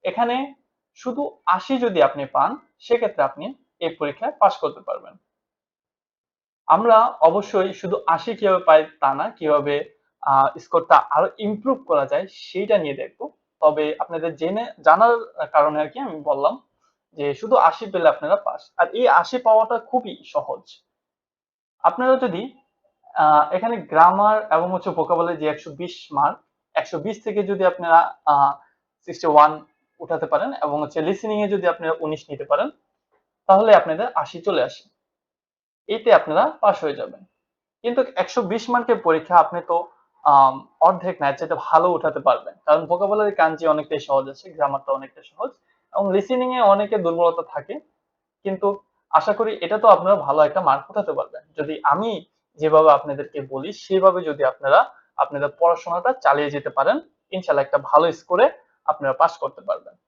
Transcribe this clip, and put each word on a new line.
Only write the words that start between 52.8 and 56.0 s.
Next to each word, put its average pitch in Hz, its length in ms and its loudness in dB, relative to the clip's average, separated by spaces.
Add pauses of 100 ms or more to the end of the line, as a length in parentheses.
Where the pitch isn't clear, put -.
আপনাদেরকে 143 500 -2
বলি, 135 320 -12
সেভাবে 185 480 0
যদি 147 220 -4
আপনারা 139 500 0 (240)
আপনাদের 143 320 -4 (100)
পড়াশোনাটা 170 540 -2